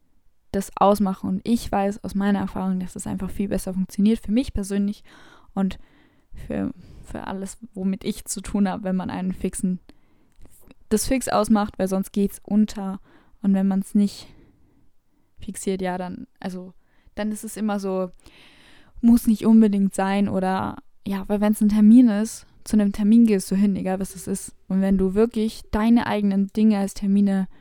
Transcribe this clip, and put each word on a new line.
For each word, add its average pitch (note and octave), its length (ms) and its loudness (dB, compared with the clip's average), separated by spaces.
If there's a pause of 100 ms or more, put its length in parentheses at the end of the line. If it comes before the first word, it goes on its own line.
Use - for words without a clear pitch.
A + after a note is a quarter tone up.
(520)
das G3 240 -4
ausmachen. G3 520 2
Und F#3+ 160 -4
ich A#3 260 -2
weiß G3+ 320 -2
aus - 120 -10
meiner G3 260 0
Erfahrung, F#3+ 400 -4
dass F#3 140 -10
das - 120 -12
einfach F#3+ 240 -8
viel G3 180 -6
besser F#3+ 260 -4
funktioniert G3+ 440 0
für - 140 -8
mich B3+ 200 -2
persönlich G3+ 520 -4 (500)
und F#3+ 240 -2 (540)
für, - 400 -6 (320)
für - 220 -12
alles, G3 320 -12 (160)
womit F#3+ 300 -6
ich - 200 -8
zu - 160 -10
tun G3+ 280 0
hab, F#3 140 -6
wenn F#3 140 -2
man F3+ 140 -4
einen F#3 220 -6
fixen, F#3 480 -4 (1080)
das - 180 0
fix C4 220 -2
ausmacht, G#3 500 0
weil F#3+ 100 -2
sonst F#3+ 240 -4
geht's G3+ 300 -2
unter. G3+ 580 -2 (420)
Und G3 120 2
wenn F#3+ 140 2
man's G3 260 -2
nicht G3+ 340 0 (1080)
fixiert, F#3+ 440 -6
ja, F3+ 160 -4
dann, F3+ 280 -10 (140)
also, F#3 340 -12 (400)
dann G#3+ 180 -4
ist G#3+ 120 -10
es A3 120 -12
immer G#3 240 -2
so, F#3 300 -4 (920)
muss A#3 260 6
nicht G#3+ 200 0
unbedingt G3+ 480 6
sein G3 340 0
oder, F#3+ 480 -2 (300)
ja, G3 220 -6
weil G3+ 120 0
wenn's G#3+ 200 2
ein G#3 80 4
Termin G#3+ 400 10
ist, G#3+ 380 -4 (180)
zu - 120 0
einem G3+ 160 2
Termin A3+ 340 6
gehst G3 240 0
du F#3 40 0
hin, G3 220 2
egal F#3+ 240 -4
was F#3+ 160 -10
es - 100 -14
ist. - 280 -8 (140)
Und F#3+ 120 0
wenn G3 180 2
du F#3+ 160 0
wirklich A3 560 0
deine A3+ 360 2
eigenen G3 420 0
Dinge G#3+ 300 2
als G3 160 -2
Termine G3 520 2 (140)